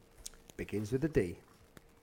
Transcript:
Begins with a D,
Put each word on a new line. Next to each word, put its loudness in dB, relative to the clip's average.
Begins -4
with 0
a 4
D, 4